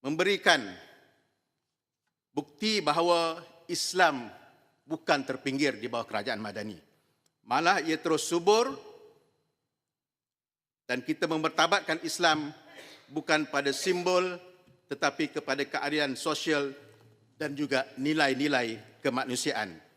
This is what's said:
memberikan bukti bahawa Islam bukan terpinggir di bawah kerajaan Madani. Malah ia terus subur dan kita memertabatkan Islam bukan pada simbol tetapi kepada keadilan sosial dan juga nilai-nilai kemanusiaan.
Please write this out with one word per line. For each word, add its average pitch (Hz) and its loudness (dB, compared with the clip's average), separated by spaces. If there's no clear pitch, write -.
memberikan 170 4
bukti 208 -2
bahawa 165 2
Islam 131 2
bukan 151 0
terpinggir 135 -2
di 113 -8
bawah 117 -4
kerajaan 110 -4
Madani. 104 -10
Malah 165 2
ia 160 -2
terus 160 0
subur 208 2
dan 123 -4
kita 156 -4
memertabatkan 160 2
Islam 156 0
bukan 151 0
pada 139 0
simbol 180 0
tetapi 143 -2
kepada 139 -4
keadilan 143 -2
sosial 147 -2
dan 143 -6
juga 135 0
nilai-nilai 131 0
kemanusiaan. 123 -2